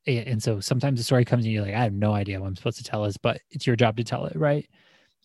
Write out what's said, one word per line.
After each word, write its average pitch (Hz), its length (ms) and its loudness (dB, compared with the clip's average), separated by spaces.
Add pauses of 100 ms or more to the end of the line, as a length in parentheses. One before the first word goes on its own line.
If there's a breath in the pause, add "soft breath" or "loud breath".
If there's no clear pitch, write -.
A-, 117 180 -2
and 120 180 -2
so 107 180 0
sometimes 127 400 0
the 117 40 -4
story 123 200 4
comes 120 200 2
and 110 100 0
you're 104 100 0
like, 101 100 -4
"I 110 100 0
have 107 80 0
no 104 200 2
idea 101 280 -2
what 95 80 -6
I'm 98 80 -6
supposed 120 220 -4
to 117 60 -12
tell 107 200 -4
us," 101 120 -2
but - 240 -2 (100)
it's - 160 -10
your 120 100 4
job 110 220 4
to 120 60 -2
tell 120 220 -4
it, 165 100 -8
right? 147 320 0 (560 soft breath)